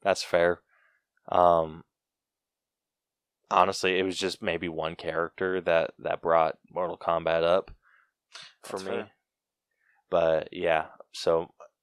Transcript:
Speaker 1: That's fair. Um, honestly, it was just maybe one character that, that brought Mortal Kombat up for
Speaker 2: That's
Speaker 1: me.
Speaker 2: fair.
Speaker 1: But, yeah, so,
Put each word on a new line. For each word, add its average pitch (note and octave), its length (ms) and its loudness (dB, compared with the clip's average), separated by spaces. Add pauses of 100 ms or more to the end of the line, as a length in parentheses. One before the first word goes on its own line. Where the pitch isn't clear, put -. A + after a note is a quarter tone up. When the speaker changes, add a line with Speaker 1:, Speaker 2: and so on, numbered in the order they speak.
Speaker 1:
That's F#2+ 220 0
fair. E2+ 380 2 (680)
Um, E2 540 4 (1700)
honestly, F#2 480 2
it F#2+ 40 2
was F#2 140 -4
just F#2 240 -6
maybe E2+ 280 -4
one D#2+ 260 -6
character E2+ 640 -4
that, E2 400 0
that - 220 -6
brought E2 360 2 (140)
Mortal E2+ 260 -6
Kombat E2 460 -2
up F2 280 0 (920)
for - 140 -10
Speaker 2:
That's F#2+ 80 -10
Speaker 1:
me. F#2+ 60 -8
Speaker 2:
fair. G#2 180 -8 (1000)
Speaker 1:
But, E2 440 2
yeah, E2 320 0 (260)
so, E2+ 420 -2 (300)